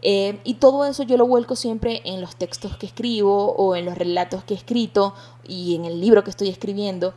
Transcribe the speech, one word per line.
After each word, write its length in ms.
eh, 400
y 120
todo 320
eso 180
yo 120
lo 120
vuelco 260
siempre 500
en 160
los 140
textos 420
que 100
escribo 640
o 240
en 80
los 120
relatos 460
que 120
he 20
escrito 580
y 300
en 80
el 160
libro 240
que 60
estoy 180
escribiendo 680